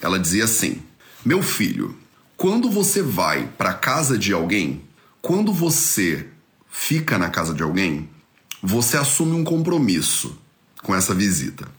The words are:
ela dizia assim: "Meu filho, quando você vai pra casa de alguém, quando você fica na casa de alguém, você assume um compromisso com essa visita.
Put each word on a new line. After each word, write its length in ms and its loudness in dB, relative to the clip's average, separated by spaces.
ela 160 0
dizia 240 2
assim: 400 0
"Meu 160 4
filho, 560 -2
quando 320 2
você 320 2
vai 560 -2
pra 160 0
casa 460 0
de 140 0
alguém, 500 0
quando 300 2
você 720 0
fica 480 -2
na 140 0
casa 240 -2
de 80 -4
alguém, 460 0
você 360 0
assume 400 2
um 80 2
compromisso 920 0
com 120 -2
essa 200 0
visita. 540 -2